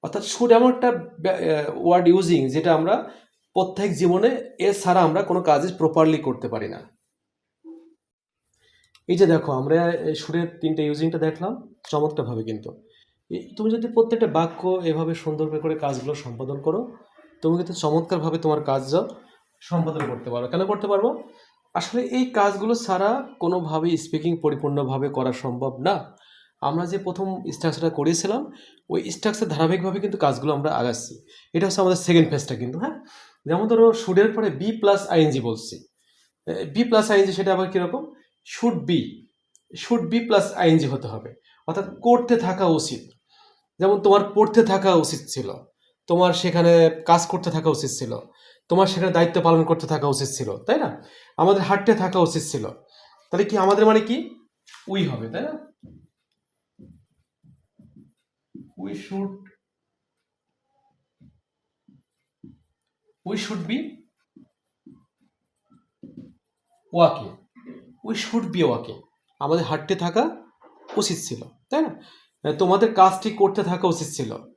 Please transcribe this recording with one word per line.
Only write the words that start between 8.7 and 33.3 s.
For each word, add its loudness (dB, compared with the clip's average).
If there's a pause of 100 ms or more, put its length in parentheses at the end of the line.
এই 2
যে 8
দেখো, 2
আমরা 2
এই -4
should-এর -6
তিনটে -2
ইউজিংটা -2
দেখলাম -6 (140)
চমৎকারভাবে -2
কিন্তু। -10 (460)
এই, -12
তুমি 0
যদি -2
প্রত্যেকটা 2
বাক্য -2
এভাবে -2
সুন্দর -4
করে -2
কাজগুলো -6
সম্পাদন -10
করো, -4 (440)
তুমি 0
কিন্তু -6
চমৎকারভাবে -2
তোমার -2
কাজ -2
যা 0 (540)
সম্পাদন -4
করতে -8
পারো। -6
কেন -2
করতে -4
পারবো? 0 (500)
আসলে -4
এই 0
কাজগুলো 0
ছাড়া -2 (120)
কোনোভাবেই 0
স্পিকিং -4
পরিপূর্ণভাবে -2
করা -2
সম্ভব -6
না। -2 (440)
আমরা -2
যে -6
প্রথম -6
স্ট্রাকচারটা -2
করেছিলাম, -2 (380)
ওই -4
স্ট্রাকচার -4
ধারাবাহিকভাবে -2
কিন্তু -6
কাজগুলো -2
আমরা -2
আগাচ্ছি। -6 (280)
এটা 0
হচ্ছে -2
আমাদের 2
সেকেন্ড 4
ফেজটা -4
কিন্তু, -8
হ্যাঁ? -6 (460)